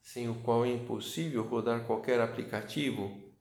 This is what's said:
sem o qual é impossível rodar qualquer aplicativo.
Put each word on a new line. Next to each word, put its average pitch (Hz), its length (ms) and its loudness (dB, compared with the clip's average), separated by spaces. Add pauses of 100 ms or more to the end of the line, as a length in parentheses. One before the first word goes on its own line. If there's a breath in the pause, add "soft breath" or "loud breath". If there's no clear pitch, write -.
sem 120 260 -6
o 113 80 -2
qual 117 280 4
é 123 40 2
impossível 120 720 -2
rodar 117 440 0
qualquer 117 340 2
aplicativo. 110 1000 -2 (180)